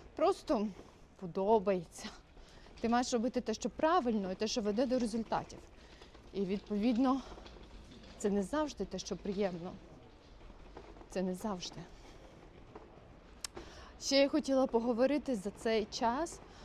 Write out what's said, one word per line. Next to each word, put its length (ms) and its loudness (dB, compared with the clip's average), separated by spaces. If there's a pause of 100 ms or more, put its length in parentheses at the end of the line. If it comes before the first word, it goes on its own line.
(160)
просто 520 2 (520)
подобається. 840 2 (760)
Ти 80 0
маєш 240 2
робити 280 2
те, 120 -2
що 160 -2
правильно, 640 2
і 40 -2
те, 120 -2
що 140 0
веде 240 2
до 140 2
результатів. 600 -2 (760)
І, 80 -2
відповідно, 800 2 (960)
це 120 0
не 140 2
завжди 420 -2
те, 140 -8
що 160 -6
приємно. 560 -4 (1400)
Це 120 -4
не 140 -2
завжди. 460 -8 (2250)
Ще 160 4
я 120 8
хотіла 380 4
поговорити 680 2
за 160 -4
цей 340 0
час. 540 -2 (260)